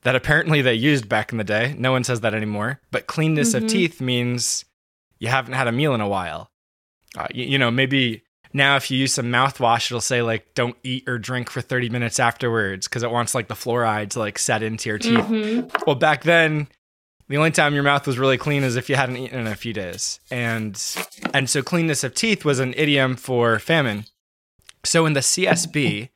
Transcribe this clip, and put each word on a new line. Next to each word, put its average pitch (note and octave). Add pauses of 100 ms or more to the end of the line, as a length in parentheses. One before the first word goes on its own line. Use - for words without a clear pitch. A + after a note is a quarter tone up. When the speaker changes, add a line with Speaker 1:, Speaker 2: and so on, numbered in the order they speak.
Speaker 1:
that B2
apparently D3+
they B2+
used B2
back A2
in A#2
the A2
day. A2
No C3
one B2+
says A#2+
that A2
anymore. G#2+ (120)
But -
cleanness D#3
Speaker 2:
Mm-hmm. C3
Speaker 1:
of A3
teeth F3
means B2 (540)
you -
haven't B2+
had B2+
a A#2
meal C#3
in A2+
a G#2
while. F2 (680)
Uh, -
y-, B2
you C3+
know, A#2+
maybe C3 (300)
now, C#3
if -
you C3
use C3
some A#2+
mouthwash, B2
it'll B2
say, B2
like, A2+
"Don't A#2+
eat B2+
or B2
drink B2
for -
thirty B2
minutes A#2+
afterwards," A2+
'cause A#2
it A#2+
wants, A#2+
like, A#2
the -
fluoride A2+
to, -
like, G#2+
set A2
into A2
your G#2+
teeth. A#3
Speaker 2:
Mm-hmm. A3
Speaker 1:
Well, D3
back D3+
then, D#3 (600)
the C#3+
only D#3
time D3+
your C#3+
mouth C#3+
was B2+
really C3
clean C#3+
is B2
if B2+
you C3
hadn't B2+
eaten B2+
in A#2
a G#2+
few A#2
days. F#2 (100)
And, A#2 (540)
and C3+
so C#3+
cleanness E3
of B2+
teeth A3+
was C#3+
an B2+
idiom C#3
for A#2
famine. A#2 (800)
So E3
in D#3
the C3+
C F#3
S E3+
B B2